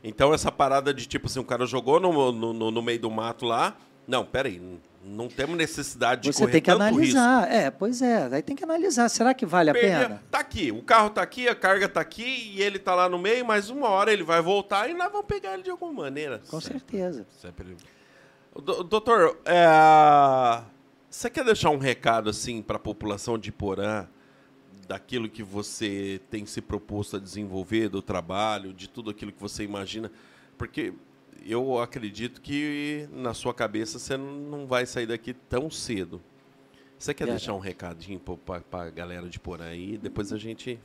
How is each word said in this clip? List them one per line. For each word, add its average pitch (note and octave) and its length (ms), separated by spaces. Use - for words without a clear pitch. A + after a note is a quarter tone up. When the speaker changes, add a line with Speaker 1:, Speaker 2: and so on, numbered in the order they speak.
Speaker 1:
Então, C3+ 300
essa D3+ 200
parada C#3 420
de, C#3 120
tipo - 200
assim, C3+ 140
o A#2 40
cara B2 220
jogou C3 320
no, D3+ 340
no, A2+ 200
no, A2 180
no A#2 120
meio A#2 180
do A2+ 100
mato A2+ 340
lá, C3+ 320
não, B2 180
peraí, B2 320
n-, F2+ 240
não G#2 220
temos C3+ 300
necessidade B2+ 680
de C#3+ 100
Speaker 2:
Você - 80
Speaker 1:
correr G#3 120
Speaker 2:
tem D#3+ 80
que F3+ 100
Speaker 1:
tanto F#3 120
risco. C4 220
Speaker 2:
analisar. A#3+ 340
É, E3 200
pois A#3+ 300
é, A3 300
aí D3 100
tem C#4 120
que C#4+ 80
analisar. D#4+ 460
Será B3+ 260
que B3 100
vale E3 260
a - 20
Speaker 1:
Perder, F#3+ 300
Speaker 2:
pena? G#2 280
Speaker 1:
tá C#4 80
aqui, A3 320
o A2 120
carro G#3+ 280
tá G#3 120
aqui, A#3+ 260
a A3+ 80
carga F#3+ 320
tá G3 120
aqui, A3+ 540
e F#3+ 80
ele G3+ 160
tá F#3+ 160
lá F3+ 140
no F3+ 100
meio, A3+ 260
mas G#3 240
uma B3+ 200
hora G3+ 240
ele F#3+ 100
vai E3 180
voltar G3 480
e E4+ 60
nós F4+ 160
vamos G4+ 160
pegar G4 280
ele F#4 100
de F#4 60
alguma F4 220
maneira. C#3+ 560
Speaker 2:
Com D#3+ 120
Speaker 3:
Sempre. - 180
Speaker 2:
certeza. F3 480
Speaker 3:
Sempre. F2+ 360
Speaker 1:
O - 60
do-, E3+ 240
doutor, G#3+ 600
é... D3+ 1160
você - 180
quer B3+ 160
deixar G#3 260
um D3 80
recado, A2+ 520
assim, A2+ 320
pra G#2+ 160
população G#2+ 580
de G#2+ 140
Porã, G2+ 560
daquilo A2 420
que A2 140
você G2 800
tem G#2 160
se - 140
proposto G#2 560
a - 20
desenvolver, G2 680
do F#2+ 120
trabalho, F#2+ 720
de F#2 160
tudo A2 220
aquilo G#2 220
que - 80
você G#2 240
imagina? G#2 480
Porque A#2 380
eu B2 360
acredito A#2 600
que D3 720
na B2 220
sua B2 180
cabeça A2 460
você C3+ 160
n-, C#3 340
não D3 180
vai B2+ 200
sair B2 200
daqui A#2+ 280
tão C3 360
cedo. F#2 520
Você - 160
quer D3+ 120
Speaker 2:
É. A#2+ 80
Speaker 1:
deixar A2+ 200
um G2 60
recadinho F2+ 600
pro, F2+ 180
pra, F2+ 220
pra F2 300
galera F2 380
de E2+ 120
Porã E2+ 260
aí? F2+ 320
Depois G2+ 340
a A2 60
gente A2+ 460